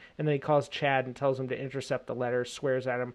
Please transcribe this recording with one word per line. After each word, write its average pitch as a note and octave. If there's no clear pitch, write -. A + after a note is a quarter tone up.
And D#3
then D3+
he C#3+
calls D3
Chad C3+
and B2
tells C3+
him C3
to B2
intercept C3+
the A#2+
letter, B2
swears C3
at B2
him, B2